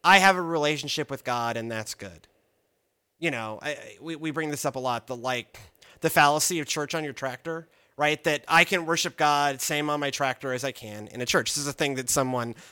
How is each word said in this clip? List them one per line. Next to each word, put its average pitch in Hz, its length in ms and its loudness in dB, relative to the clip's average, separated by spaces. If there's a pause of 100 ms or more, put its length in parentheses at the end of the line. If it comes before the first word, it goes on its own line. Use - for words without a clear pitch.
"I 185 160 8
have 190 180 6
a 180 60 -2
relationship 151 680 -2
with 135 140 -8
God 120 320 -2
and 113 140 -6
that's 110 240 -6
good." 90 340 -16 (920)
You 165 120 -2
know, 110 320 -6
I, 151 80 -6
I, - 300 -12
we, 160 160 -10
we 156 140 -6
bring 151 200 -4
this 147 160 -4
up 139 100 -4
a - 20 -8
lot, 123 280 -2
the, 127 100 -8
like, 120 420 -4 (440)
the 165 80 2
fallacy 151 500 4
of 143 60 -6
church 147 280 -4
on 160 80 -4
your 143 120 -8
tractor, 160 520 -8 (300)
right? 147 280 2
That 147 220 0
I 170 180 8
can 175 200 0
worship 160 320 0
God 147 460 2
same 151 260 0
on 147 120 0
my 143 100 -2
tractor 135 420 -2
as 127 120 -4
I 135 80 -4
can 107 360 -14
in 123 140 -8
a 123 40 -4
church. 127 280 0
This 143 80 -4
is 139 40 -6
a 143 60 -4
thing 143 220 -2
that 127 160 -4
someone 127 440 0 (180)